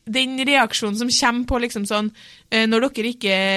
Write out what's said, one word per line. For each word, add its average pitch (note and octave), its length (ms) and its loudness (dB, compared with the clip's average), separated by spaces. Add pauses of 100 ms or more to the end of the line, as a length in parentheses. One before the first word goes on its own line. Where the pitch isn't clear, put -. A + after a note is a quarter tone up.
den B3+ 320 -2
reaksjonen A#3+ 600 0
som A#3+ 100 -2
kommer A#3+ 380 0
på B3+ 160 0
liksom A3+ 240 -4
sånn, G#3+ 240 -2 (400)
eh, A3 160 2
når A3+ 260 2
dere A#3 220 -2
ikke G3 220 0 (200)